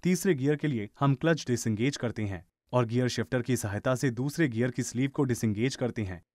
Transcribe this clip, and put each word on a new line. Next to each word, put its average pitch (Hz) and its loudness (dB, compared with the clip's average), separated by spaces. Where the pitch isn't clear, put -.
तीसरे 180 2
गियर 143 2
के 147 -4
लिए 110 -2
हम 139 4
क्लच 160 0
डिसएंगेज 117 0
करते 107 -4
हैं 95 -6
और 123 2
गियर 120 0
शिफ्टर 120 -2
की 123 0
सहायता 104 0
से 135 0
दूसरे 143 0
गियर 120 0
की 127 -4
स्लीव 127 -2
को 147 0
डिसएंगेज 117 0
करते 113 -2
हैं। 92 -8